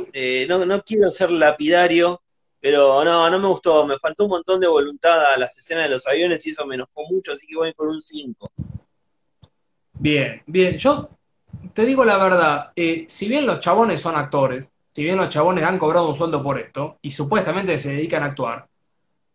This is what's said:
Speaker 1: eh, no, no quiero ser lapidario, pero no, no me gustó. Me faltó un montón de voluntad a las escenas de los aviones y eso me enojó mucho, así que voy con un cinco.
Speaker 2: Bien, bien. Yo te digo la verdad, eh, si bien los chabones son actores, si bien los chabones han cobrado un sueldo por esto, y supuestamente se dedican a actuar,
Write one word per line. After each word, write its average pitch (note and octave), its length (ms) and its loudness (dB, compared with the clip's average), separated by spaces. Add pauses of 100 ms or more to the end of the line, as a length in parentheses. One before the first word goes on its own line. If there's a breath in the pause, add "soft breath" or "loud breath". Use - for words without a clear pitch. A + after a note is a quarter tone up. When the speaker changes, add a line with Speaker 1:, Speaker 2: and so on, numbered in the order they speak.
(120)
Speaker 1:
eh, C3 360 -2
no, F3+ 180 0
no G3 160 0
quiero G#3 280 2
ser F3+ 200 -2
lapidario, E3+ 920 2 (400)
pero C#3+ 440 4
no, E3+ 260 4
no F#3 80 2
me G3 100 0
gustó. D#3+ 380 2
Me C#3 120 -4
faltó D#3+ 260 -2
un G#3 60 0
montón F#3 300 0
de F#3 60 2
voluntad D3 680 4
a C3 60 2
las B2 180 -4
escenas E3 280 -6
de C#3+ 60 -2
los B2+ 160 -4
aviones D#3+ 400 0
y D#3 40 -6
eso D3+ 160 -10
me C3+ 80 -8
enojó C3 340 -10
mucho, F#3 240 -4
así C#3 140 -14
que D#3 100 -16
voy D#3+ 160 -2
con D#3 160 -6
un D#4 140 -6
cinco. C#4+ 480 -14 (1400)
Speaker 2:
Bien, C#3 520 -2
bien. F3+ 300 0
Yo - 320 0 (640)
te G#3+ 140 0
digo C4 180 2
la G3+ 140 4
verdad, E3+ 580 2
eh, E3 320 -2
si - 200 -8
bien C4+ 180 -2
los F3 140 -2
chabones F#3+ 400 2
son E3 160 -4
actores, C#3 540 -2 (220)
si D3 120 -8
bien F3 120 -2
los F3+ 120 -2
chabones E3 360 0
han F#3 140 0
cobrado E3 300 0
un D3+ 60 -4
sueldo D#3 280 -4
por C3+ 180 -4
esto, C#3+ 400 -10
y C#3+ 120 -12
supuestamente F3 680 -2
se C#3 140 -8
dedican D3+ 300 -4
a D3 40 -2
actuar, B2 400 -8 (680)